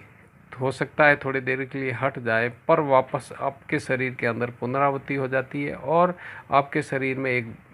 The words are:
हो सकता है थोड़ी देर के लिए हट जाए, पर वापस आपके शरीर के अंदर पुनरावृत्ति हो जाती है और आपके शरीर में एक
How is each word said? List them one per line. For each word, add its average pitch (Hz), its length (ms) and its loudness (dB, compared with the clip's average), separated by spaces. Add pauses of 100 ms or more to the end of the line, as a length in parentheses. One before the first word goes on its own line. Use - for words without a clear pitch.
(520)
हो 127 200 -4
सकता 151 340 2
है 147 100 8
थोड़ी 135 260 -2
देर 131 240 -2
के 139 140 -8
लिए 131 140 -4
हट 131 260 -2
जाए, 117 300 0 (180)
पर 160 140 6
वापस 135 520 2
आपके 139 460 -4
शरीर 127 360 -2
के 120 120 -2
अंदर 117 240 -2
पुनरावृत्ति 135 640 0
हो 135 120 -2
जाती 131 360 -4
है 139 120 -6
और 175 420 2 (340)
आपके 139 300 2
शरीर 131 360 -2
में 135 140 -2
एक 117 220 -2 (200)